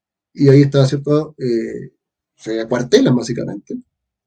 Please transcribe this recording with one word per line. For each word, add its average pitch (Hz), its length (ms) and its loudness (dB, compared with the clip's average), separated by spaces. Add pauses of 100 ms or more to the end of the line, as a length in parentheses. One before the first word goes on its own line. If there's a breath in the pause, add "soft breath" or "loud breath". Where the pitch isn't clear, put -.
(340)
Y 143 140 2
ahí 139 140 8
está, 139 260 2
¿cierto? 147 500 -4
Eh, 117 540 -6 (460)
se 113 240 -8
acuartelan 123 560 2
básicamente - 600 -8 (500)